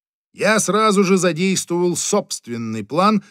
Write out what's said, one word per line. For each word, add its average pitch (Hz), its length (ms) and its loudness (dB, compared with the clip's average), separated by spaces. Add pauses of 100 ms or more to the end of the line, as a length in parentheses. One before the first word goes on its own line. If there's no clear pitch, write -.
(340)
Я 208 260 0
сразу 202 440 2
же 185 140 4
задействовал 175 800 0
собственный 117 880 -4
план, 190 480 0